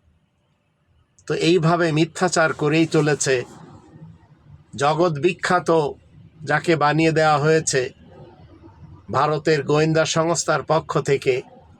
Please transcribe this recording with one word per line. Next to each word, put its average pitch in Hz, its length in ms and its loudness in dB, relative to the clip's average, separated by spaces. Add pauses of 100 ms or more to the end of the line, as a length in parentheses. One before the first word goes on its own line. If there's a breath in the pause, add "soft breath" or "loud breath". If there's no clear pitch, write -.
(1300)
তো 151 80 -4
এইভাবে 165 580 2
মিথ্যাচার 160 600 0
করেই 151 340 0
চলেছে 147 580 0 (1300)
জগৎ 156 360 0
বিখ্যাত, 175 580 -2 (760)
যাকে 151 320 0
বানিয়ে 151 360 2
দেওয়া 156 260 2
হয়েছে 151 520 0 (1200)
ভারতের 151 500 0
গোয়েন্দা 156 420 0
সংস্থার 160 580 -2
পক্ষ 156 380 -2
থেকে, 135 420 -2 (360)